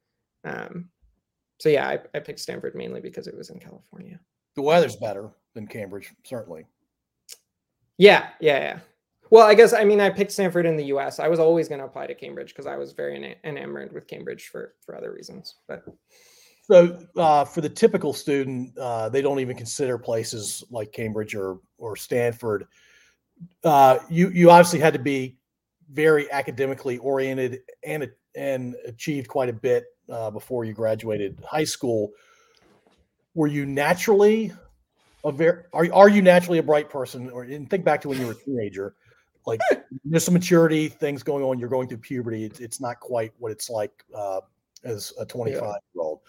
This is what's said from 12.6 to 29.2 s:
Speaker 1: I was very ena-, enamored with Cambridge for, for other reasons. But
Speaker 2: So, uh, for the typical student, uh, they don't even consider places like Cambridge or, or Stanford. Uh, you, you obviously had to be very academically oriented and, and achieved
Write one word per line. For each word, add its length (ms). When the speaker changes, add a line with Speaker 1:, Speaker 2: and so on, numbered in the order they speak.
Speaker 1:
I 120
was 160
very 240
ena-, 260
enamored 480
with 160
Cambridge 400
for, 280
for 100
other 160
reasons. 440
But 160
Speaker 2:
So, 420
uh, 260
for 160
the 100
typical 440
student, 640
uh, 320
they 120
don't 200
even 160
consider 400
places 760
like 220
Cambridge 420
or, 240
or 200
Stanford. 720
Uh, 340
you, 220
you 220
obviously 280
had 140
to 60
be 380
very 400
academically 680
oriented 600
and, 280
and 400
achieved 420